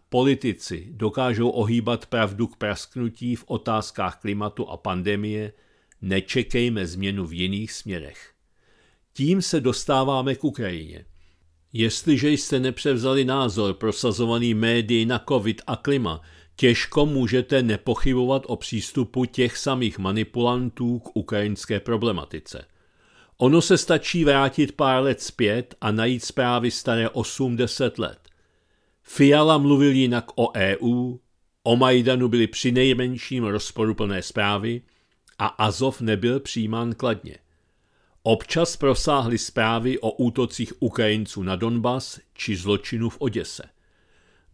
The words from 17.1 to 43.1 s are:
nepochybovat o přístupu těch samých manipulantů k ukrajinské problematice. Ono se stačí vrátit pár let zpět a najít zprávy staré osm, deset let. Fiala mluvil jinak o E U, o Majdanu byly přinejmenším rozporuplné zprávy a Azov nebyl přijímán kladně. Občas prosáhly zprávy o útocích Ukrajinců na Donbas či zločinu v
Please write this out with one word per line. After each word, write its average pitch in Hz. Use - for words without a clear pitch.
nepochybovat 123
o 120
přístupu 123
těch 120
samých 127
manipulantů 120
k -
ukrajinské 104
problematice. 101
Ono 147
se 180
stačí 165
vrátit 139
pár 131
let 135
zpět 117
a 110
najít 113
zprávy 123
staré 113
osm, 120
deset 120
let. 98
Fiala 151
mluvil 143
jinak 123
o 117
E 98
U, 123
o 117
Majdanu 127
byly 117
přinejmenším 127
rozporuplné 104
zprávy 107
a 107
Azov 107
nebyl 117
přijímán 117
kladně. 110
Občas 160
prosáhly 131
zprávy 117
o 110
útocích 120
Ukrajinců 107
na 92
Donbas 117
či 107
zločinu 104
v -